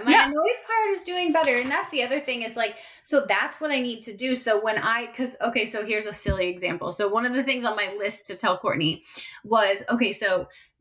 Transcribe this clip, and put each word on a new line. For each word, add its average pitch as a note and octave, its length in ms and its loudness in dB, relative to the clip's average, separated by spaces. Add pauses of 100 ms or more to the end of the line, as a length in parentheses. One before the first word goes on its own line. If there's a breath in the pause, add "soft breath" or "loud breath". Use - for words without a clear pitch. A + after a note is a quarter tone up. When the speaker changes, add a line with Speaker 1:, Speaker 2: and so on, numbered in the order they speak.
Speaker 1:
my C4 60 6
Speaker 2:
yeah. D#4 140 10
Speaker 1:
annoyed D#4 420 0
part A4 240 2
is G4 120 -2
doing F4+ 280 0
better. D4 260 4
And B3+ 140 -2
that's F4 180 -2
the C4+ 140 0
other B3+ 160 0
thing B3 240 -4
is, A3 120 -8
like, A3 220 -2 (260 loud breath)
so C#4+ 240 4
that's G#3 320 0
what D4+ 120 -2
I C4+ 100 2
need A#3 220 -4
to A3 120 -8
do. B3+ 200 0
So A3 260 4
when G#3+ 160 0
I, A#3 300 0
'cause, B3 340 -6
okay, A#3 240 0
so A3 200 -4
here's G#3+ 200 -2
a G#3 80 -8
silly F#3+ 340 0
example. F3 440 -4
So G#3 180 0
one A3+ 160 0
of B3 80 -2
the C4 100 0
things B3+ 220 -2
on G#3+ 100 0
my G3 220 -4
list G#3 300 -2
to G3+ 80 -10
tell F#3 220 0
Courtney D#3+ 460 -2 (400 loud breath)
was, G3+ 460 2
okay, A#3 220 2
so, F#3 360 0 (340 soft breath)